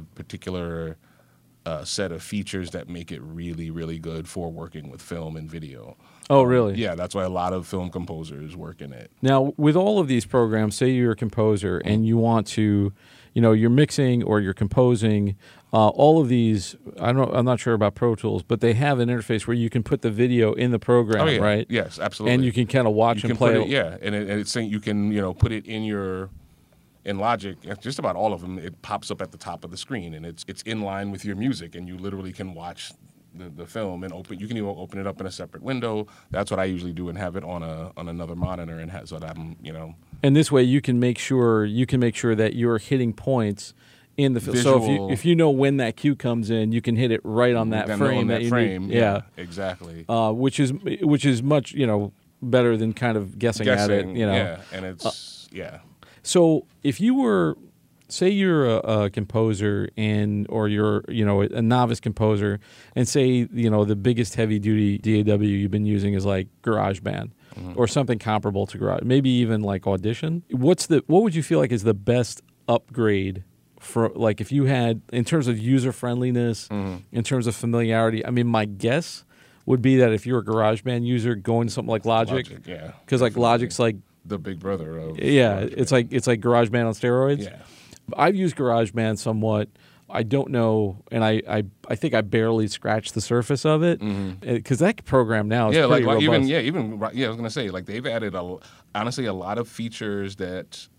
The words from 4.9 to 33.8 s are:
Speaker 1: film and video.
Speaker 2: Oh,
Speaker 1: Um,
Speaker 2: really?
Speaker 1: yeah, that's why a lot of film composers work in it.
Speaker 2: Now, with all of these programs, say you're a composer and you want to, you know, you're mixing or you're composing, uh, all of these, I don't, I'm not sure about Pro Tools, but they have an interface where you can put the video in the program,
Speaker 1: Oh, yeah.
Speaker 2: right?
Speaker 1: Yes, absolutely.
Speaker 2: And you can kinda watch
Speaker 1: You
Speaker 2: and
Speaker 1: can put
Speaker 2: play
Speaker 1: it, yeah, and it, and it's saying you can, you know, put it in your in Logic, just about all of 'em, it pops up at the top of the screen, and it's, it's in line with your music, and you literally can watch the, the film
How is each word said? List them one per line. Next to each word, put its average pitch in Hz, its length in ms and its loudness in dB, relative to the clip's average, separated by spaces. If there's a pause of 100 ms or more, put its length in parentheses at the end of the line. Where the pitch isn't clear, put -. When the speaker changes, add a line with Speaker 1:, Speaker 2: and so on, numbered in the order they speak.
Speaker 1:
film 80 340 -10
and 78 160 -14
video. 67 460 -16 (320)
Speaker 2:
Oh, 139 140 8
Speaker 1:
Um, 123 40 4
Speaker 2:
really? 117 280 2
Speaker 1:
yeah, 98 200 -2
that's 90 180 -6
why 98 100 -2
a 92 60 -4
lot 90 220 -2
of 92 160 -6
film 90 220 -6
composers 80 680 -12
work 82 240 -14
in 69 140 -14
it. 60 180 -20 (100)
Speaker 2:
Now, 135 360 2
with 151 180 4
all 202 240 4
of 156 80 0
these 123 180 2
programs, 110 520 2
say 131 140 2
you're 123 200 2
a 104 40 0
composer 104 640 0
and 110 280 2
you 113 100 4
want 113 300 2
to, 101 460 2 (400)
you 117 80 2
know, 113 100 8
you're 110 180 4
mixing 127 540 4
or 107 160 2
you're 95 140 0
composing, 107 840 2 (380)
uh, 107 160 8
all 156 320 6
of 123 80 2
these, 113 480 2 (240)
I 120 100 2
don't, 131 240 2
I'm 123 100 2
not 123 140 2
sure 120 140 0
about 104 220 2
Pro 120 200 0
Tools, 101 280 -4
but 117 180 -2
they 117 120 4
have 135 260 2
an 120 100 0
interface 113 360 -2
where 117 100 0
you 117 140 0
can 113 140 -2
put - 200 -2
the 113 80 0
video 117 420 2
in 123 180 0
the 113 80 2
program, 120 480 4
Speaker 1:
Oh, - 20 4
yeah. 123 120 2
Speaker 2:
right? 104 280 2
Speaker 1:
Yes, 90 300 -4
absolutely. 107 360 -2
Speaker 2:
And 131 100 2
you 117 80 0
can 110 140 0
kinda 127 220 2
watch 110 340 4
Speaker 1:
You 117 60 -2
Speaker 2:
and - 20 0
Speaker 1:
can - 60 -2
put 117 160 4
Speaker 2:
play 110 100 4
Speaker 1:
it, 85 40 -2
yeah, 95 340 -2
and 104 140 -4
it, 104 140 -4
and 104 100 -2
it's 101 120 -6
saying 113 180 -4
you 104 100 -4
can, 104 320 -2
you 104 80 0
know, 92 140 -2
put - 180 2
it 110 140 -6
in 110 180 -8
your 95 460 -6 (800)
in 101 100 -4
Logic, 101 400 -2 (220)
just 131 180 -10
about 107 180 -4
all 104 180 -2
of 85 100 -10
'em, 92 160 -10
it 87 240 -14
pops - 260 -8
up 98 120 -8
at 87 100 -10
the 90 60 -20
top 85 280 -14
of 82 60 -14
the 90 60 -14
screen, 87 360 -10
and 80 120 -14
it's, 85 220 -16
it's 92 160 -14
in 110 180 -6
line 98 280 -6
with 98 160 -12
your 101 100 -6
music, 98 380 -6
and 87 140 -14
you 90 100 -14
literally 95 360 -10
can 95 200 -12
watch 85 380 -14 (420)
the, 87 160 -18
the 80 160 -16
film 95 380 -8